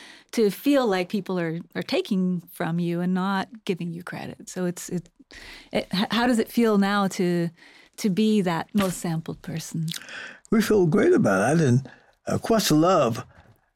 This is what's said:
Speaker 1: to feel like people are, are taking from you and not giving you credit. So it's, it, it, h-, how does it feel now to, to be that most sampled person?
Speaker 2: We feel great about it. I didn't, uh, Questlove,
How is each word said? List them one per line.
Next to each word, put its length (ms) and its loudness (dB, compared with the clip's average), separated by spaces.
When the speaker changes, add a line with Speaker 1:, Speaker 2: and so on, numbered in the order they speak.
Speaker 1:
to 180 2
feel 380 2
like 220 0
people 280 -4
are, 220 -2
are 80 -6
taking 580 -2
from 260 -2
you 220 -2
and 120 0
not 360 -2
giving 260 -4
you 100 -10
credit. 460 -12
So 160 -6
it's, 240 -4
it, 220 -8
it, 200 -2
h-, 180 -2
how 140 0
does 140 2
it 100 -2
feel 280 4
now 320 2
to, 400 0
to 120 0
be 340 2
that 300 -2
most 260 0
sampled 420 -6
person? 460 -6
Speaker 2:
We 100 4
feel 240 4
great 260 4
about 300 2
it. 120 2
I 40 4
didn't, 300 2
uh, 100 -2
Questlove, 880 2